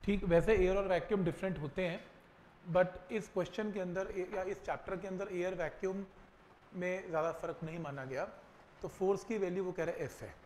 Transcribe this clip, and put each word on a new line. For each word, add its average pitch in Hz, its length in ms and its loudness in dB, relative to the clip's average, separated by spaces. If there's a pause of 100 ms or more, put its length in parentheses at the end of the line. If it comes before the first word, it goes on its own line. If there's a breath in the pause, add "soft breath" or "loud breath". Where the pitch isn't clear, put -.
ठीक, 202 200 2
वैसे 175 320 6
एयर 190 220 6
और 196 100 2
वैक्यूम 185 360 4
different 175 360 0
होते 151 280 -2
हैं, 180 180 -4 (680)
but 180 400 4
इस 220 160 -2
क्वेश्चन 208 440 -2
के 202 80 -4
अंदर 185 280 -2
ए-, 185 280 -4
या 185 80 -2
इस 190 200 -4
chapter 180 340 -4
के 190 100 -8
अंदर 190 240 -4
air 180 240 -2
vacuum 190 500 -2 (680)
में 185 360 -2
ज़्यादा 160 220 2
फ़र्क 165 320 -6
नहीं 160 160 -6
माना 139 260 -6
गया। 135 200 -4 (560)
तो 190 60 -6
force 190 360 2
की 226 140 -2
value 190 260 0
वो 180 80 -2
कह 170 120 -2
रहे 160 120 -2
हैं 165 60 -6
एफ 135 200 -6
है। 101 140 -12 (100)